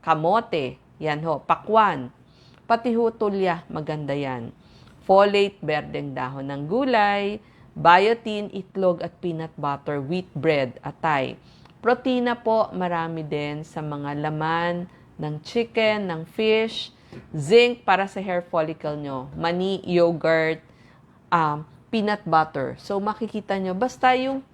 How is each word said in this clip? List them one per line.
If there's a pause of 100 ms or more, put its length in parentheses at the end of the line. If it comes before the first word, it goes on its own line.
kamote, (240)
yan
ho,
pakwan, (560)
pati
ho
tulya,
maganda
yan. (560)
Folate,
berdeng
dahon
ng
gulay, (400)
biotin,
itlog
at
peanut
butter,
wheat
bread,
atay. (400)
Protina
po,
marami
din
sa
mga
laman (240)
ng
chicken,
ng
fish, (400)
zinc
para
sa
hair
follicle
nyo,
mani,
yogurt, (720)
um, (240)
peanut
butter.
So,
makikita
nyo,
basta
yung (120)